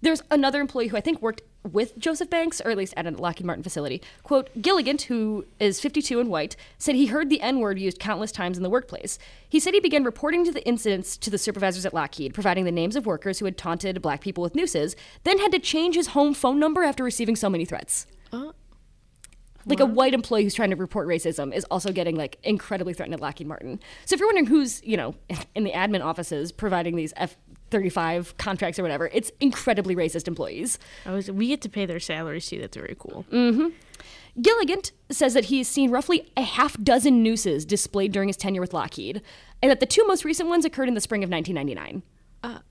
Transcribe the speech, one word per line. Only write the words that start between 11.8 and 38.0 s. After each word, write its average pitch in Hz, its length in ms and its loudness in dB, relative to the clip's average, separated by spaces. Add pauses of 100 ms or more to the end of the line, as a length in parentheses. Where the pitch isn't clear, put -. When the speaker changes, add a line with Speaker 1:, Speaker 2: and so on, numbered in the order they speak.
Speaker 1:
at - 80 -4
Lockheed, 143 400 -4
providing 190 300 2
the 175 80 0
names 175 240 0
of 247 100 -2
workers 190 320 -2
who 208 60 -6
had 196 120 -2
taunted 175 460 -4
black 147 180 -2
people 175 220 -4
with 175 140 -2
nooses, 185 400 -2 (260)
then 381 160 4
had 403 140 4
to 370 80 4
change 320 340 0
his 339 140 2
home 285 260 4
phone 269 240 2
number 311 240 4
after 277 220 0
receiving 226 320 0
so 214 120 0
many 175 160 0
threats." - 440 -6 (240)
Speaker 2:
Uh, 269 180 -10 (1160)
Speaker 1:
Like, 277 140 2
a 269 60 8
Speaker 2:
what? 220 80 0
Speaker 1:
white 254 180 6
employee 233 300 2
who's 202 100 2
trying 220 160 0
to 190 80 0
report 185 320 -4
racism 160 420 -2
is 196 200 -4
also 185 200 -2
getting, 175 260 -2
like, 151 260 -6
incredibly 185 500 -4
threatened - 220 -8
at 151 60 -8
Lockheed 147 260 -10
Martin. 147 340 -10 (240)
So - 80 0
if 381 80 0
you're 403 80 4
wondering 381 160 4
who's, 262 400 2
you 220 140 0
know, 123 160 -4 (200)
<laughs> - 200 -12
in 214 100 0
the 196 60 -2
admin 190 340 0
offices 165 480 -4
providing 175 440 -2
these 156 200 -4
F - 220 -6 (320)
thirty-five 175 680 -2
contracts 190 420 -4
or 196 40 -2
whatever, 165 320 -2
it's 220 160 0 (100)
incredibly 202 560 2
racist 165 320 -2
employees. 160 500 -4 (280)
Speaker 2:
I 185 60 -6
was, 196 180 -4
we 196 180 0
get 294 140 0
to 214 80 -8
pay 196 160 -4
their 170 120 -6
salaries 160 480 -6
too. - 140 -8
That's - 160 -12
very - 220 -12
cool. - 340 -14
Speaker 1:
Mm-hmm. 247 360 4 (720)
Gilligant 381 520 2 (200)
says 269 220 2
that 233 140 4
he's 254 200 0
seen 269 240 2
roughly 294 460 0
a 262 60 0
half 277 400 0
dozen 240 400 6
nooses 202 420 2
displayed 196 480 0